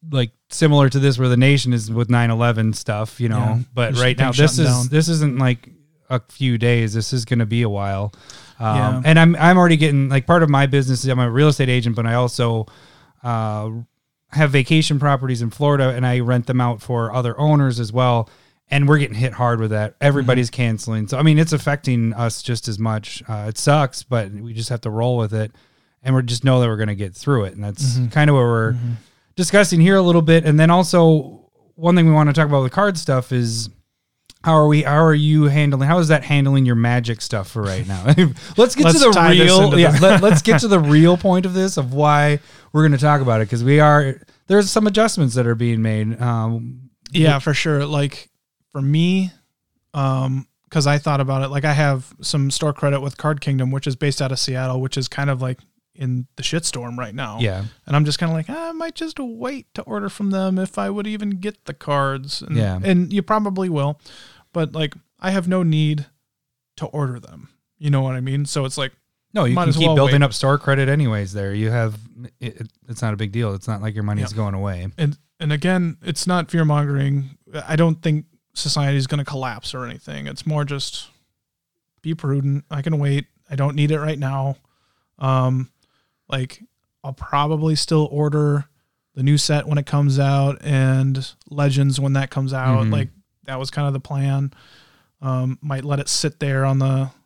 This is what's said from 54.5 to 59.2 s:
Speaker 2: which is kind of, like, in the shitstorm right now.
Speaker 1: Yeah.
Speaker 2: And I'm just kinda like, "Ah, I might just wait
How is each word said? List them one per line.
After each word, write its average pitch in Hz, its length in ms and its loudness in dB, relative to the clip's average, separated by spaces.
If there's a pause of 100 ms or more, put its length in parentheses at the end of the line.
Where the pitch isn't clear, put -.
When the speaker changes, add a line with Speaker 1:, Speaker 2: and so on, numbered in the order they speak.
Speaker 2:
which 131 160 -6
is 127 100 -6
kind 143 220 -6
of, 131 120 -4
like, 127 180 -6 (340)
in 127 320 -6 (120)
the - 60 -16
shitstorm 123 540 -6
right 117 160 -10
now. 113 280 -10
Speaker 1:
Yeah. 98 240 -4 (200)
Speaker 2:
And 139 120 -4
I'm 151 80 2
just 147 120 -4
kinda 165 160 -4
like, 160 140 -4
"Ah, 330 220 -10
I - 20 -10
might 330 240 -10
just 320 240 -12
wait 247 540 -10